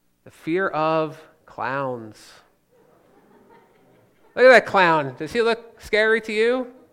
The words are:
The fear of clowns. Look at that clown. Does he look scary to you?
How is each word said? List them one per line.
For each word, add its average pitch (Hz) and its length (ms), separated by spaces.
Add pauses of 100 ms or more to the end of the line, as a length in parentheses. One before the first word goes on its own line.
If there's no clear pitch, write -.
(260)
The 123 60
fear 180 380
of 156 520 (240)
clowns. 120 840 (2000)
Look 240 100
at 254 60
that 226 140
clown. 160 520
Does 151 160
he 240 80
look 226 400
scary 220 400
to 220 100
you? 240 360 (260)